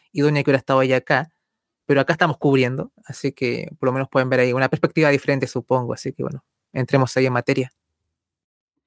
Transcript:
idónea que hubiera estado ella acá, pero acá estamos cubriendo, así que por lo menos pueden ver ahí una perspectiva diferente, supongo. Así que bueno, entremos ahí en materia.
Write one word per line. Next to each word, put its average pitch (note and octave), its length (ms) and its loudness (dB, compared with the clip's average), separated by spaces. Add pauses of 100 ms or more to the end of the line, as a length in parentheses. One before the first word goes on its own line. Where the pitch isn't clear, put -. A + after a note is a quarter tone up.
(120)
idónea D3 320 0
que C#3+ 80 2
hubiera C3+ 80 2
estado C3 220 2
ella C3 160 2
acá, C#3 360 -2 (520)
pero C#3 140 2
acá C3+ 140 2
estamos D#3 240 0
cubriendo, C3+ 560 0 (100)
así - 300 -8
que A#2+ 340 -6 (120)
por C3 80 -4
lo B2+ 60 0
menos C3+ 160 -4
pueden B2+ 200 0
ver B2+ 120 4
ahí B2 120 2
una C3 160 0
perspectiva D#3 400 2
diferente, C3+ 380 0
supongo. B2 460 -4
Así C3 200 -8
que C3 100 -8
bueno, C3+ 220 -8 (260)
entremos C3 460 0
ahí C3 80 2
en B2+ 80 -2
materia. B2+ 400 -2 (1120)